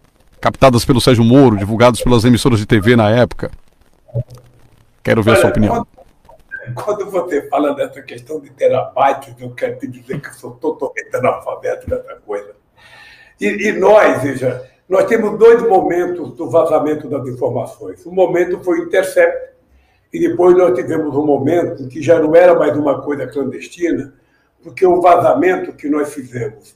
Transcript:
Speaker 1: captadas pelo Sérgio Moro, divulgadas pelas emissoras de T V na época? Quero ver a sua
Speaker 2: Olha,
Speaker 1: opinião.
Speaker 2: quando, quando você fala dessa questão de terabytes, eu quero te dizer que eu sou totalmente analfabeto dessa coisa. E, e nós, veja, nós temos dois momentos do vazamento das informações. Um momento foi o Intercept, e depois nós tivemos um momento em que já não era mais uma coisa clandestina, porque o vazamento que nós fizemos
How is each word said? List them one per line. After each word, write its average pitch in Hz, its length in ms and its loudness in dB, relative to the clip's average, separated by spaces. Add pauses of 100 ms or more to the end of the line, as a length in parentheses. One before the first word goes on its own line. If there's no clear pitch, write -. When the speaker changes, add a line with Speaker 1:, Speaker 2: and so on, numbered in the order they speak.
(400)
Speaker 1:
captadas 120 460 2
pelo 120 160 2
Sérgio 120 220 4
Moro, 120 340 6
divulgadas 107 420 2
pelas 120 260 2
emissoras 120 340 2
de 107 80 -4
T 113 120 2
V 117 160 4
na 110 140 4
época? 117 400 0 (1500)
Quero 113 220 0
ver 110 80 2
a 113 60 6
sua - 80 4
Speaker 2:
Olha, - 60 0
Speaker 1:
opinião. 110 360 -2 (880)
Speaker 2:
quando, - 0 -
quando 202 340 -8
você 151 400 -6
fala 143 240 -2
dessa - 300 -10
questão 131 360 -14
de - 120 -20
terabytes, 131 880 -2
eu 123 100 -14
quero 123 300 -8
te 139 80 -10
dizer 135 340 -12
que - 60 -16
eu - 60 -20
sou 123 180 -18
totalmente 151 640 -8
analfabeto 123 720 -6
dessa - 340 -8
coisa. 104 280 -10 (880)
E, 202 60 -2
e 202 240 -2
nós, 175 500 2
veja, 127 420 -6 (240)
nós 190 180 0
temos 214 340 -2
dois 226 280 6
momentos 170 680 -2
do 165 180 -10
vazamento 151 580 0
das 131 180 -6
informações. 120 800 -8
Um 175 80 -16
momento 175 500 0
foi 175 180 -2
o - 20 -10
Intercept, - 640 0 (640)
e 165 80 -8
depois 175 340 4
nós 180 180 4
tivemos 151 400 -4
um 147 120 -2
momento 147 580 -2
em 127 60 -14
que 156 120 -12
já 165 160 4
não 156 160 0
era 170 240 6
mais 151 200 -2
uma 143 240 -2
coisa 131 260 -8
clandestina, 139 840 -8 (500)
porque 165 220 -2
o 180 160 2
vazamento 170 720 2
que 147 160 -10
nós 143 240 -2
fizemos 123 640 -12